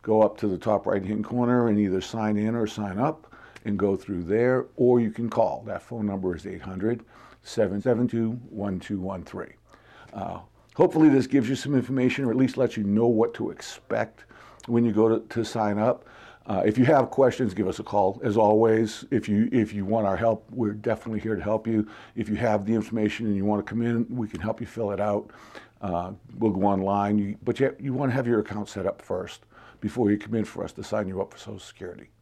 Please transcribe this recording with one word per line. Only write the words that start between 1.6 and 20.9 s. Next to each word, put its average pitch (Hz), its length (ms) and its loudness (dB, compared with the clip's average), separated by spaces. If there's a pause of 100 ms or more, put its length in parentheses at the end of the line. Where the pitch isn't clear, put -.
and 104 100 4
either 95 220 2
sign 107 380 -2
in 110 180 -2
or 117 100 0
sign 104 320 -6
up 143 360 -4 (320)
and 104 120 -4
go 98 200 0
through 90 260 -6
there, 123 440 2 (100)
or 123 240 6
you 110 100 0
can 117 180 -6
call. 107 380 0
That 95 160 -8
phone 113 220 -8
number 95 280 -2
is 85 140 -10
eight 92 140 -12
hundred, 98 420 -4 (400)
seven 101 380 -2
seven 123 260 2
two, 117 320 -2 (100)
one 95 300 -6
two 98 220 -6
one 92 220 -8
three. - 280 -12 (600)
Uh, 90 260 -8 (360)
hopefully 156 340 8
this 135 180 4
gives 127 220 2
you 135 60 0
some 139 200 -2
information, 127 480 2
or 120 80 0
at 117 60 2
least 131 180 2
lets 123 220 0
you 104 80 -2
know 107 220 4
what 117 260 4
to - 180 -6
expect - 720 -6 (440)
when 120 180 4
you 110 80 2
go 110 160 6
to, 110 180 0
to 117 160 -4
sign 104 340 -2
up. 107 280 0 (400)
Uh, 98 200 -2
if 107 120 2
you 127 80 6
have 135 240 6
questions, 123 440 2
give 95 140 -2
us 95 120 -6
a - 40 -8
call. 101 400 0
As 104 140 0
always, 110 720 4
if 113 160 0
you, 107 240 2
if 107 220 2
you 101 100 -4
want 104 240 0
our 95 80 0
help, 110 360 0
we're 113 220 -2
definitely 107 460 -4